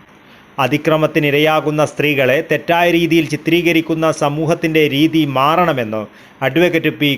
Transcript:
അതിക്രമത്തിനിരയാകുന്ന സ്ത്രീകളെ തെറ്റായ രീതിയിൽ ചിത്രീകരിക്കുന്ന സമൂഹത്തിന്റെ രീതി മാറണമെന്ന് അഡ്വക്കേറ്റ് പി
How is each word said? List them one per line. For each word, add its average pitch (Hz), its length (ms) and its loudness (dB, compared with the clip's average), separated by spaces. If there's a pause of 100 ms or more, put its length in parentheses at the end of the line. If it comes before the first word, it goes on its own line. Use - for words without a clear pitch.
(580)
അതിക്രമത്തിനിരയാകുന്ന 151 1300 0
സ്ത്രീകളെ 143 680 0
തെറ്റായ 170 400 0
രീതിയിൽ 165 380 2
ചിത്രീകരിക്കുന്ന 160 800 0
സമൂഹത്തിന്റെ 156 800 -2
രീതി 151 360 2
മാറണമെന്ന് 135 840 0 (360)
അഡ്വക്കേറ്റ് 156 580 0
പി 143 180 2